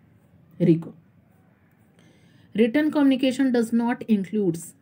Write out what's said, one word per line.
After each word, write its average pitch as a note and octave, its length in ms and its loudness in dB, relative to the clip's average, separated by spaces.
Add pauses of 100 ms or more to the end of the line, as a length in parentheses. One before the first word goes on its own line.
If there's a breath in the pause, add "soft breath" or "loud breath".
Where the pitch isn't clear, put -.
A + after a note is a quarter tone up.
(600)
रिको। E3+ 340 2 (1600 soft breath)
Written B3 360 2
communication C4+ 640 2
does A#3 220 0
not A#3+ 340 -4
includes G3 560 -2 (180)